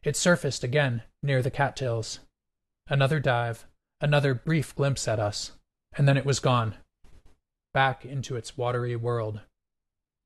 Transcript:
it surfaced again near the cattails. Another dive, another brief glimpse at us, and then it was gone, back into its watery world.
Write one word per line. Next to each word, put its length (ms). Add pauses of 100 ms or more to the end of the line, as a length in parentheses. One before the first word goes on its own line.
it 140
surfaced 480
again 380 (200)
near 200
the 80
cattails. 720 (680)
Another 320
dive, 460 (340)
another 340
brief 400
glimpse 340
at 120
us, 320 (460)
and 80
then 120
it 80
was 140
gone, 340 (960)
back 320
into 320
its 220
watery 360
world. 460 (840)